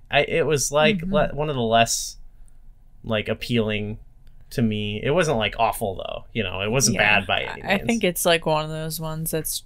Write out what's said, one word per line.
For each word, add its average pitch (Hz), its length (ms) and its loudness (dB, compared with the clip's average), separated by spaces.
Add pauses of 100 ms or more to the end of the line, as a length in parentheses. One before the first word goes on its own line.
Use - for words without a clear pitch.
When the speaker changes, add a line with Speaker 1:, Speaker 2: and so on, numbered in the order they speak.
(120)
Speaker 1:
I, 135 140 4
it - 200 0
was, 143 260 0
like, 156 260 4
Speaker 2:
Mm-hmm. 165 160 -4
Speaker 1:
le-, 147 200 2
one 151 160 -4
of 139 60 -4
the 127 80 -2
less, 113 540 2 (840)
like, 110 240 -2
appealing 107 720 -2 (540)
to 123 100 -2
me. 107 420 -2
It 127 80 0
wasn't, 156 280 2
like, 104 180 0
awful 107 380 0
though, - 360 -10
you 113 120 -2
know, 92 180 -6
it 107 80 0
wasn't 120 280 4
Speaker 2:
Yeah. 104 240 6
Speaker 1:
bad 101 60 -6
by 101 140 0
any - 220 -8
Speaker 2:
I 196 140 0
Speaker 1:
means. - 100 -4
Speaker 2:
think 226 160 0
it's, 180 200 0
like, 170 220 4
one 156 200 2
of 156 40 -8
those 156 300 -6
ones 160 320 -6
that's - 340 -4